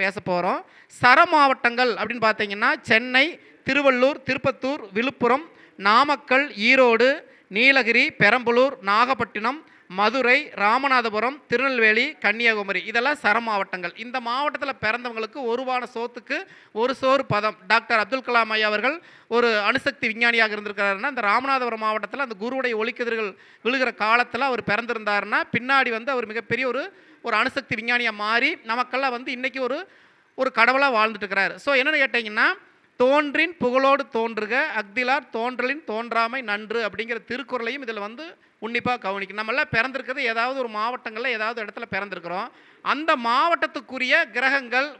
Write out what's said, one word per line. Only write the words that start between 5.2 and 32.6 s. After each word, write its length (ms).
நாமக்கல், 680
ஈரோடு, 540
நீலகிரி, 580
பெரம்பலூர், 640
நாகப்பட்டினம், 800
மதுரை, 580
ராமநாதபுரம், 800
திருநெல்வேலி, 560
கன்னியாகுமரி, 640
இதெல்லாம் 360
சர 200
மாவட்டங்கள். 540
இந்த 240
மாவட்டத்துல 640
பிறந்தவங்களுக்கு 640
ஒரு 200
வான 300
சோத்துக்கு 440
ஒரு 240
சோறு 300
பதம். 320
டாக்டர் 320
அப்துல் 280
கலாம் 280
ஐயா 120
அவர்கள் 340
ஒரு 320
அணுசக்தி 480
விஞ்ஞானியாக 480
இருந்திருக்கிறாருன்னா, 580
அந்த 80
ராமநாதபுரம் 640
மாவட்டத்துல 420
அந்த 120
குருவுடைய 420
ஒளிக்கதிர்கள் 500
விழுகிற 280
காலத்துல 460
அவர் 140
பிறந்திருந்தாருன்னா, 760
பின்னாடி 320
வந்து 220
அவர் 140
மிகப்பெரிய 420
ஒரு, 160
ஒரு 140
அணுசக்தி 400
விஞ்ஞானியா 360
மாறி 520
நமக்கெல்லாம் 480
வந்து 200
இன்னைக்கு 300
ஒரு, 260
ஒரு 200
கடவுளா 420
வாழ்ந்துட்டு 280
இருக்கிறாரு. 300
So 200
என்னன்னு 280
கேட்டீங்கன்னா, 440